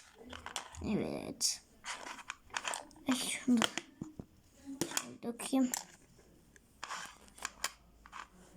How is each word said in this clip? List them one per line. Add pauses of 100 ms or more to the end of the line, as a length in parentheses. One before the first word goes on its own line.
(840)
Evet. (1500)
Ay,
şunu
da (1000)
şöyle
dökeyim. (2750)